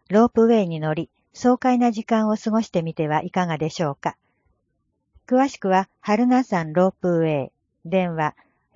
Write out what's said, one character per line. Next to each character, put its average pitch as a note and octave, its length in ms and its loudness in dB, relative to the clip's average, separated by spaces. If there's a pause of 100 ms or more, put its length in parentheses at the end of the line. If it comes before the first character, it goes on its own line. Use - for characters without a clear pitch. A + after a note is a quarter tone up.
(100)
ロ G#3+ 160 4
ー - 20 4
プ A3+ 160 2
ウ A3+ 40 4
ェ A3+ 160 4
イ F3 40 -6
に D#3+ 100 -6
乗 D#3 140 -2
り、 D#3+ 160 -6 (240)
爽 B3 240 0
快 B3+ 220 0
な A#3+ 120 2
時 G#3+ 140 -6
間 A3 240 0
を G#3+ 80 0
過 A3 140 -4
ご A3 100 0
し G#3+ 80 -4
て F3 140 -2
み E3 100 -6
て D#3 160 -4
は D3+ 140 -2
い F#3 80 -10
か F3+ 160 -2
が E3 100 -4
で D#3 140 -4
し - 120 -6
ょ D3 100 -2
う - 40 -12
か。 - 200 -6 (1120)
詳 C4 220 2
し - 80 -16
く - 120 -6
は、 F#3+ 200 2 (140)
榛 G#3+ 240 0
名 B3+ 180 2
山 E3 300 -4
ロ F3+ 140 4
ー F#3 40 -6
プ F3 280 0
ウ - 20 2
ェ D3+ 240 -2
イ、 - 60 -16 (340)
電 F3 280 -2
話、 D#3 200 -4 (420)